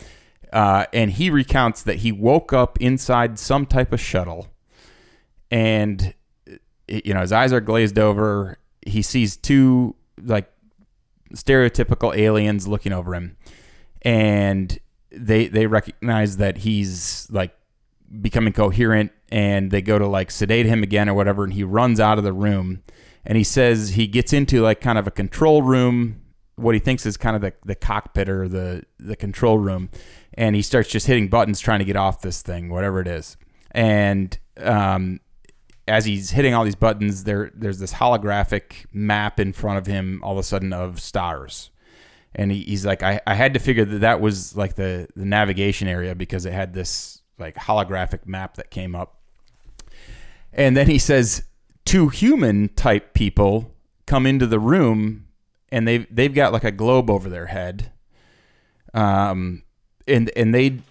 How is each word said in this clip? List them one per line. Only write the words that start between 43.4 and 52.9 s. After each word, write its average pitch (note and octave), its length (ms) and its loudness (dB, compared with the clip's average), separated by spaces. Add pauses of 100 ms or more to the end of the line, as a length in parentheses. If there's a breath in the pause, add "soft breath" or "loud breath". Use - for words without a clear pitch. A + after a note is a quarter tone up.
to C#3+ 60 -2
figure A2+ 240 2
that G2+ 160 -4
that A2 200 2
was, G2 360 -2
like, G2 180 -4
the, F#2 400 -6
the F#2+ 100 -10
navigation G2 600 0
area F2+ 300 -6
because F2+ 280 -8
it F2+ 80 -8
had F#2 220 -8
this, - 480 -10 (160)
like, D#2+ 160 -14
holographic F#2+ 720 -4
map F#2+ 300 -10
that - 140 -16
came F2+ 260 -10
up." - 240 -14 (1300 soft breath)
And C3 240 4
then C#3 120 4
he D3 100 6
says B2+ 460 2 (400)
two F3+ 240 4
human C3+ 600 2
type - 440 0